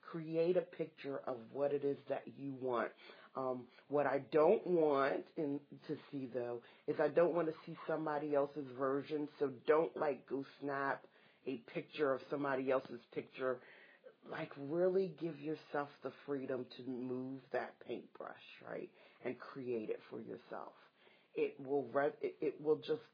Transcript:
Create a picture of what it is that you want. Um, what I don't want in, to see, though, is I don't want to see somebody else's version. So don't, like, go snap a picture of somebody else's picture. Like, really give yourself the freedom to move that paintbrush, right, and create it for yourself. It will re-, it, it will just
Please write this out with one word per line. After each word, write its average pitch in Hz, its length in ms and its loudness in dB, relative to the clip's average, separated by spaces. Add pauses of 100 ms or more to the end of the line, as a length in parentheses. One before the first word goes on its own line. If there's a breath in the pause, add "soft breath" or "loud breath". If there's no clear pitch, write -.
(100)
Create 165 480 2
a 175 40 4
picture 139 640 -6
of 127 120 -4 (140)
what 139 220 2
it 139 100 0
is 139 140 0 (120)
that 135 140 -2 (140)
you 139 240 -6
want. 120 280 0 (460 loud breath)
Um, 127 280 -2 (240 loud breath)
what 143 180 2
I 135 160 2 (100)
don't 156 360 8
want 151 560 4 (140)
in, 143 220 0 (280)
to 147 100 -2 (140)
see, 131 200 -6
though, 120 300 -2 (260 loud breath)
is 151 120 0
I 151 80 6
don't 156 260 6
want 170 140 2
to 160 60 -2 (120)
see 165 100 -10 (120)
somebody 151 480 0
else's 143 320 2 (100)
version. 143 500 0 (120)
So 143 100 2 (160)
don't, 156 320 6
like, 147 320 0
go 135 160 -2 (160)
snap 139 440 -2 (420 soft breath)
a 131 100 -4 (160)
picture 147 400 0
of 127 160 -2
somebody 139 400 0
else's 131 320 0 (140)
picture. 131 420 -2 (720 loud breath)
Like, 156 220 -6 (180)
really 180 500 2
give 160 220 -4
yourself 147 480 -4 (140)
the 135 80 -4 (160)
freedom 131 380 -2 (120)
to 123 100 -10
move 127 520 -4 (140)
that 123 200 -2 (140)
paintbrush, - 420 -8 (400)
right, 143 200 -8 (360 loud breath)
and 123 140 -6
create 120 500 -6
it 113 100 -2 (120)
for 120 80 -8
yourself. - 540 -10 (640 soft breath)
It 143 200 0 (100)
will 135 260 0
re-, 143 200 2 (100)
it, 127 180 -2
it 147 220 -2
will 151 140 6
just 151 260 -2 (120)